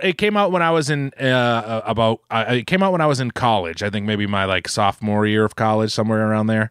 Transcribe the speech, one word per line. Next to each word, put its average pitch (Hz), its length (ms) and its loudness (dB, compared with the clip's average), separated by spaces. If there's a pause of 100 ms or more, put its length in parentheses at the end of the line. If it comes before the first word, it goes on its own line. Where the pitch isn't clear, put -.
it 190 160 0
came 208 180 0
out 202 160 2
when 180 100 2
I 165 80 2
was 160 180 2
in, 143 320 -2
uh, 135 40 -4
uh, 117 600 0
about, 113 360 0 (100)
uh, 113 200 0
it 123 180 0
came 185 160 -2
out 190 80 2
when 175 80 0
I 156 60 2
was 143 140 2
in 123 120 -4
college. 101 500 -2
I 101 80 -2
think 101 160 -6
maybe 104 200 -2
my, 98 180 0
like, 95 240 -2
sophomore 104 580 0
year 107 180 2
of 107 120 -4
college, 110 360 0
somewhere 110 380 0
around 107 160 0
there. 110 240 0